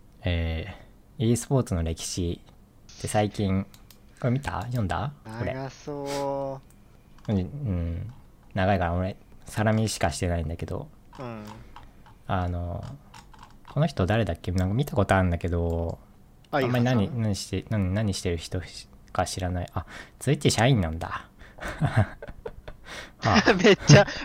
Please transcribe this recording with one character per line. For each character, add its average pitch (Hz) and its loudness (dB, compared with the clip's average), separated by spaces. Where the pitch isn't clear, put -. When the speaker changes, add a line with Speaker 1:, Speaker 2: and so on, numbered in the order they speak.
Speaker 1:
え 82 -2
ー、 110 2
e 117 4
ス - -8
ポ 139 2
ー 120 2
ツ 98 -4
の 85 0
歴 80 -4
史 - -4
っ - -18
て - -6
最 107 2
近、 98 0
こ - -4
れ 135 2
見 135 0
た？ 87 -6
読 123 -4
ん 98 0
だ？ 87 -2
こ 113 -8
れ。 127 -4
Speaker 2:
長 135 -8
そ 139 -6
う。 110 -2
Speaker 1:
う 104 2
ん、 - 2
う 92 0
ん。 90 -4
長 95 2
い 92 2
か 87 0
ら 85 0
俺、 92 -2
サ - -4
ラ 110 4
見 110 2
し - -6
か 87 0
し - -8
て 92 -2
な 85 0
い 85 -2
ん 82 -6
だ 85 -6
け - -8
ど。 147 -8
Speaker 2:
う 135 -12
ん。 113 -12
Speaker 1:
あ 90 0
の、 87 -4
こ - -4
の 160 2
人 - 0
誰 107 2
だ 85 -2
っ - -6
け？ 90 -4
な 90 2
ん - 2
か 95 0
見 127 0
た - -4
こ 98 4
と 98 4
あ 95 6
る 90 4
ん - 2
だ 85 2
け 90 -4
ど、 85 -2
Speaker 2:
あ、 147 0
Speaker 1:
あ 139 2
ん 123 0
ま 123 2
り 120 4
何、 123 4
Speaker 2:
ゆ 98 2
か - -8
さ 120 -4
ん？ - -2
Speaker 1:
何 107 0
し - -8
て、 92 -4
何、 95 0
何 104 0
し - -6
て 90 -2
る 85 0
人 87 -6
か 92 0
知 - -6
ら 90 -2
な 90 -4
い。 - -10
あ、 - -6
Twitch 143 2
社 110 4
員 123 4
な 82 -2
ん 82 -6
だ。 - -10
<laughs> - -20
は 113 6
あ。 247 8
Speaker 2:
<laughs> 185 2
め 214 10
っ - 8
ち - 10
ゃ、 202 10